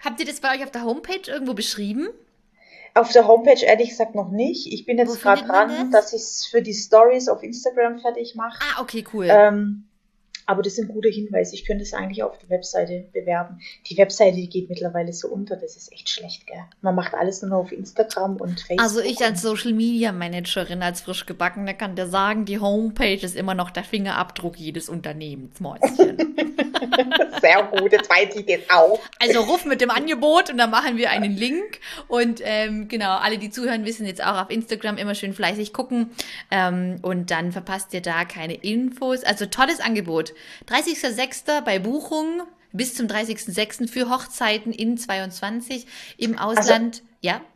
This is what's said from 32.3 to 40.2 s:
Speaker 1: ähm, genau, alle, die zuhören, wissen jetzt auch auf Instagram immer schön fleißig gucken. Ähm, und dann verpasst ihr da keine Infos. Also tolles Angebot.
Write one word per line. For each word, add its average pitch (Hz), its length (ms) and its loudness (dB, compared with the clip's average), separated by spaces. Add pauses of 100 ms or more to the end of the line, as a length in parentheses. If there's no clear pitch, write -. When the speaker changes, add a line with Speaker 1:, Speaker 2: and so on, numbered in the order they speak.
Speaker 1:
ähm, 214 440 -2
genau, 202 280 0
alle, 214 220 0
die 208 120 -8
zuhören, 233 340 -4
wissen 220 220 -6
jetzt 185 160 -6
auch 190 200 0
auf 190 80 -6
Instagram 220 480 -4
immer 202 160 -4
schön 196 200 -6
fleißig 208 380 -4
gucken. 240 380 -4 (400)
Ähm, 180 520 0
und 180 280 -4
dann 170 220 -2
verpasst 190 420 -8
ihr 180 80 -6
da 170 220 -2
keine 170 300 -10
Infos. 254 720 -4
Also 208 220 -2
tolles 277 340 0
Angebot. 175 540 -2 (320)